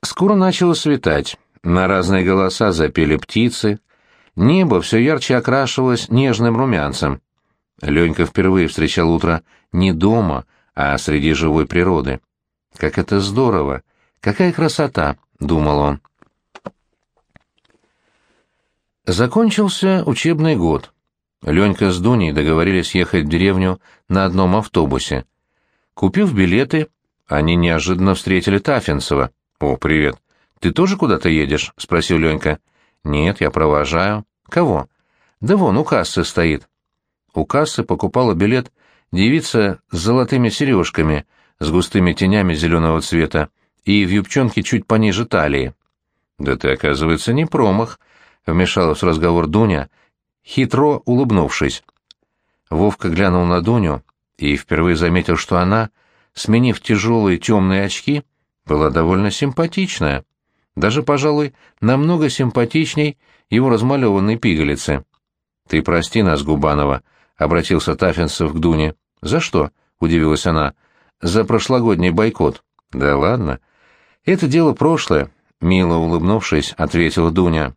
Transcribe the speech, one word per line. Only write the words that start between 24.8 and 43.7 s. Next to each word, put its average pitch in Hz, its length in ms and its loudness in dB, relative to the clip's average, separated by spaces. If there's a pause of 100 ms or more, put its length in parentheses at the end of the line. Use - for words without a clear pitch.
Купив 190 400 0
билеты, 123 540 0 (400)
они 78 280 0
неожиданно 87 580 0
встретили 95 460 -2
Тафинцева. 73 720 -2 (280)
«О, 71 160 -2
привет! 73 400 0 (460)
Ты 87 100 0
тоже 190 240 0
куда-то 98 320 0
едешь?» — 76 500 0
спросил 85 400 -2
Ленька. 78 420 0 (440)
«Нет, 76 380 0
я 78 100 0
провожаю». 80 720 0 (220)
«Кого?» 117 400 0 (540)
«Да 160 160 2
вон, 123 200 2
у 151 60 0
кассы 92 400 -2
стоит». 80 460 -2 (640)
У 78 120 -4
кассы 147 380 -2
покупала 117 500 0
билет 110 380 0 (400)
девица 107 680 0 (120)
с 90 60 -6
золотыми 120 500 0
сережками, 82 800 0 (340)
с 76 100 -4
густыми 87 440 2
тенями 95 400 2
зелёного 80 480 0
цвета 78 480 -2 (340)